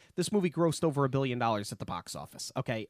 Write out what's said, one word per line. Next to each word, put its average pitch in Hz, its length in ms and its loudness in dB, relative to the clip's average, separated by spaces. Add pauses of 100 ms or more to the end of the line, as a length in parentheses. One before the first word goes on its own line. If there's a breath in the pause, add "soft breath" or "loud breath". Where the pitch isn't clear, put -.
(160 soft breath)
This 175 160 0
movie 190 200 2
grossed 165 320 2
over 143 220 2
a 131 40 0
billion 131 300 0
dollars 110 320 2
at 110 80 -10
the - 60 -8
box - 300 -8
office. - 400 -12
Okay, 113 340 -2